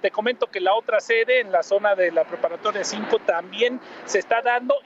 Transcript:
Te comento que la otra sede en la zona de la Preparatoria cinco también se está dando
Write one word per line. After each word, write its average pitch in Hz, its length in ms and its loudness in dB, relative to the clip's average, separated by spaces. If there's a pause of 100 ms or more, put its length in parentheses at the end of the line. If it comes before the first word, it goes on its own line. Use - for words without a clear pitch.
Te 196 100 2
comento 240 360 -2
que 196 120 -8
la 185 140 2
otra 220 260 0
sede 233 420 2
en 202 100 -6
la 175 120 2
zona 202 320 2
de 180 160 2
la 165 140 2
Preparatoria 175 580 -4
cinco - 360 -2
también 202 600 -2 (260)
se 202 140 0
está 233 220 0
dando 247 340 0 (100)